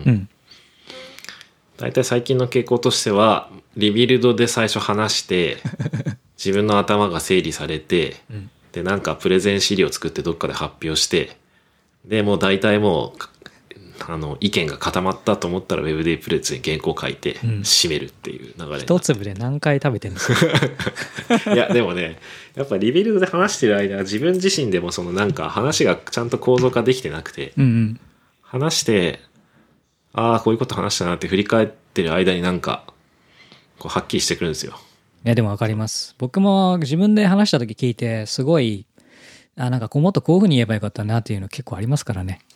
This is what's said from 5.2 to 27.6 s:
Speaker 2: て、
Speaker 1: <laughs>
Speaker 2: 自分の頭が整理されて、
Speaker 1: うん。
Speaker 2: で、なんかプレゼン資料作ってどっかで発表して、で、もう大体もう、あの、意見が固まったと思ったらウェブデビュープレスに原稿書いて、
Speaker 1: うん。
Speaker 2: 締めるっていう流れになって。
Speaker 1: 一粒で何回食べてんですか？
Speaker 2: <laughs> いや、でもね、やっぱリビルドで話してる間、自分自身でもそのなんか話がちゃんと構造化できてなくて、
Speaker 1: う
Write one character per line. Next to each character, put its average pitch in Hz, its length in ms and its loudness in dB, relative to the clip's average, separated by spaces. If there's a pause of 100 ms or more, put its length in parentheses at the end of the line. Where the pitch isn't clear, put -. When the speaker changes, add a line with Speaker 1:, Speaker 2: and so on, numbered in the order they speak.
Speaker 2:
て、 87 360 0 (400)
Speaker 1:
<laughs> - 440 -10
Speaker 2:
自 98 100 0
分 104 140 2
の 104 120 4
頭 104 300 2
が 85 120 -4
整 92 220 2
理 78 100 -4
さ 76 140 -8
れ 78 120 -4
て、 82 380 -2 (140)
Speaker 1:
う 117 40 -14
ん。 101 160 -14 (220)
Speaker 2:
で、 87 100 -6
な 95 140 0
ん 98 40 -4
か 78 160 -4
プ - 120 -2
レ 92 120 4
ゼ 101 140 2
ン 98 60 0
資 101 160 0
料 87 140 4
作 - 180 -6
っ - 20 -4
て - 120 -6
ど 82 100 -2
っ 80 40 -8
か - 120 -4
で 71 60 -8
発 78 200 -8 (100)
表 80 120 -4
し - 120 0
て、 - 280 -2 (680)
で、 107 180 0
も 101 140 2
う - 20 -4
大 98 220 2
体 107 180 4
も 90 400 0
う、 - 40 -12 (840)
あ 85 100 -8
の、 73 240 -6
意 98 100 0
見 85 180 0
が - 100 -8
固 - 240 -2
ま 92 80 0
っ 90 140 -6
た 104 120 2
と 87 120 -4
思 87 100 -2
っ 90 60 -4
た - 100 -4
ら 78 80 -2
ウ 73 40 -4
ェ 78 100 -2
ブ 80 80 -2
デ 82 80 2
ビ 80 60 0
ュ - 20 -18
ー - 40 -18
プ - 60 -8
レ 78 120 0
ス - 120 -6
に 65 100 -8
原 78 140 -2
稿 78 200 -2
書 - 100 -6
い - 80 -6
て、 - 280 -6
Speaker 1:
う - 20 -4
ん。 113 40 0 (100)
Speaker 2:
締 - 300 2
め 76 80 -2
る - 80 -8
っ 127 40 -18
て - 200 -14
い - 60 -12
う - 40 -16
流 - 60 -16
れ - 80 -20
に - 40 -18
な 85 80 -10 (100)
っ - 20 -6
て。 65 60 -8
Speaker 1:
一 175 160 2
粒 104 240 -2
で 98 100 -8
何 127 260 -4
回 147 160 2
食 139 160 0
べ 101 80 -4
て - 80 -8
ん 92 60 -8
で - 60 -8
す - 120 0
か？ - 140 4 (480)
Speaker 2:
<laughs> - 580 -4
い 202 40 4
や、 - 160 2
で 120 100 4
も 87 120 -2
ね、 82 240 -6 (360)
や 135 80 -6
っ 139 40 -4
ぱ 104 100 -2
リ 104 160 2
ビ 180 120 2
ル 226 100 0
ド 190 60 2
で 185 60 4
話 180 300 0
し - 20 -12
て 127 80 4
る 104 100 4
間、 98 220 -2
自 98 200 -4
分 165 160 2
自 185 300 0
身 110 60 -2
で 95 100 2
も 175 120 -4
そ - 100 -6
の 87 100 -6
な 98 120 2
ん 98 80 2
か 78 180 -6
話 143 340 0
が 92 120 4
ち - 200 -12
ゃ 117 80 0
ん 117 60 -6
と 120 80 0
構 127 200 4
造 127 120 2
化 120 120 2
で 127 120 4
き 127 60 -4
て - 100 -8
な 156 120 -8
く - 100 -16
て、 135 260 -10
Speaker 1:
う 139 40 4